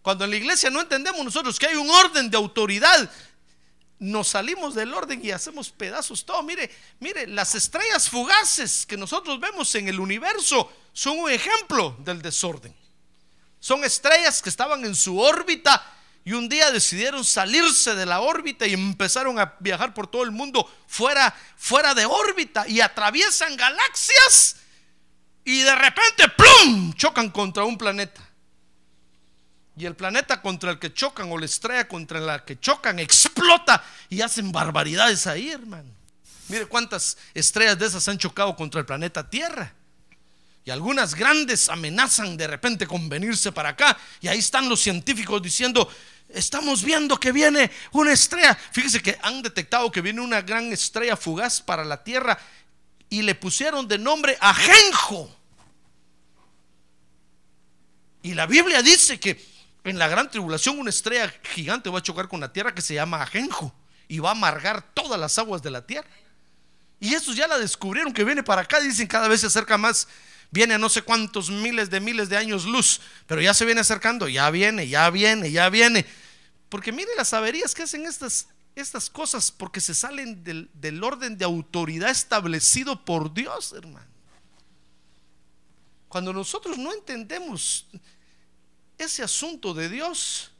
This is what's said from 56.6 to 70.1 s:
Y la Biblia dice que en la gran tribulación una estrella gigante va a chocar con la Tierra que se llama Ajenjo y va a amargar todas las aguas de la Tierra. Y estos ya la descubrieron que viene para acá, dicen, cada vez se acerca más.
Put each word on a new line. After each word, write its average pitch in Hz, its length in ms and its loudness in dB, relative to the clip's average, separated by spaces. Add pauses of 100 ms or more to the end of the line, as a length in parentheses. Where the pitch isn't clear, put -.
Y 175 120 -8
la 160 120 0
Biblia 302 360 4
dice 285 380 4
que - 360 -6 (280)
en 185 140 -6
la 165 100 2
gran 233 220 0
tribulación 175 480 -4
una 254 120 -6
estrella 220 420 -4 (220)
gigante 185 340 -6
va 180 120 -6
a - 20 -20
chocar 185 260 -8
con 180 120 -10
la 131 120 -12
Tierra - 220 -6
que 175 80 -8
se - 100 -6
llama 156 300 -4
Ajenjo 208 500 -6 (340)
y 156 120 -10
va 160 120 0
a - 20 0
amargar 190 500 -2 (100)
todas 285 260 -4
las 151 200 -2
aguas 208 240 -4
de 143 80 -10
la 123 160 -12
Tierra. 262 240 -12 (920)
Y 220 140 -2
estos 302 220 -4
ya 294 100 0
la 311 120 0
descubrieron 226 540 -4
que 214 120 0
viene 277 180 0
para 190 200 2
acá, 294 180 2
dicen, 240 260 -2
cada 220 220 0
vez 214 120 4
se 220 60 -2
acerca 214 320 2
más. 220 300 0 (420)